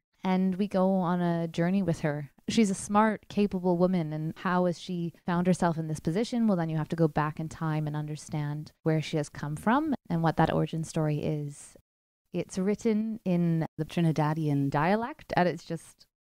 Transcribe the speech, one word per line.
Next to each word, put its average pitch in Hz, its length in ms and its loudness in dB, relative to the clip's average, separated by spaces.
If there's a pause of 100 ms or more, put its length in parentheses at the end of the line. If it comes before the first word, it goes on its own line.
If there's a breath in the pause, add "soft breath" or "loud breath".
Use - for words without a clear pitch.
(240)
And 185 340 0
we 202 100 -2
go 190 240 2
on 180 300 0
a 170 260 0
journey 175 340 0
with 165 200 -2
her. 147 280 -4 (180)
She's 208 220 4
a 196 60 -2
smart, 208 540 2
capable 185 500 0
woman. 175 340 2
And 156 240 -4
how 180 280 0
has 175 140 0
she 170 340 -6 (120)
found 175 220 2
herself 170 320 2
in 160 80 -4
this 156 120 -4
position? 226 460 0
Well, 208 120 4
then 160 120 0
you 156 80 -2
have 151 120 -2
to 170 60 -2
go 165 120 4
back 151 320 -2
in 160 100 -6
time 156 380 -2
and 147 80 -4
understand 151 760 -6 (120)
where 156 180 2
she - 160 -4
has 151 120 -2
come 151 260 -8
from 262 400 0 (120)
and 170 140 0
what 160 160 2
that 160 160 4
origin 160 300 -2
story 151 340 -2
is. 147 580 -6 (560)
It's - 280 -6
written 214 680 0
in 170 400 2 (140)
the 156 60 -4
Trinidadian 151 840 2
dialect, 208 680 -2
and 175 140 4
it's 160 160 -6
just - 400 -12 (220)